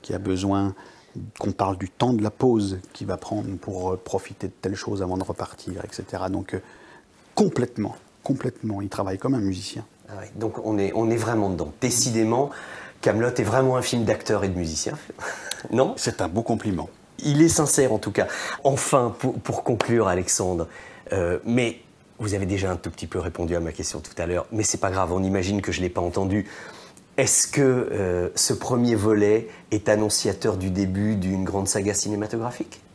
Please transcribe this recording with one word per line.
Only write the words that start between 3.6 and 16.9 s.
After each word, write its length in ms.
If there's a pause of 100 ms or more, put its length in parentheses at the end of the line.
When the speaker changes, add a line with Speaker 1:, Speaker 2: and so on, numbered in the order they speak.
Speaker 1:
euh, 40
profiter 520
de 120
telle 160
chose 240
avant 160
de 80
repartir, 580
et 80
cetera. 380
Donc, 240
euh, 80 (760)
complètement, 640 (260)
complètement, 600
il 80
travaille 260
comme 180
un 60
musicien. 460 (240)
Speaker 2:
Ah 100
oui, 60 (100)
donc 300
on 100
est, 180
on 140
est 80
vraiment 320
dedans. 320
Décidément, 680 (500)
Kaamelott 400
est 40
vraiment 340
un 40
film 220
d'acteurs 400
et 60
de 80
musiciens, 400 (340)
<laughs> 380
non ? 260
Speaker 1:
C'est 240
un 80
beau 140
compliment. 480 (340)